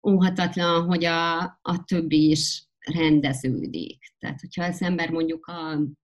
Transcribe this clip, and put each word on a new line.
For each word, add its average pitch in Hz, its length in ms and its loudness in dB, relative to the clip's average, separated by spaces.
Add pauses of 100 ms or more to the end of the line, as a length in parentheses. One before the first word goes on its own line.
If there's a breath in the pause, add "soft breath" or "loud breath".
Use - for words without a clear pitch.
óhatatlan, 175 760 2
hogy 170 200 0
a, 165 320 0 (240)
a 175 240 -4
többi 156 440 2
is - 380 -2 (120)
rendeződik. 135 1200 0 (160)
Tehát, - 200 -10
hogyha 175 240 -8
az 180 180 -4
ember 175 280 -2
mondjuk 165 360 -2
a 160 340 -6 (240)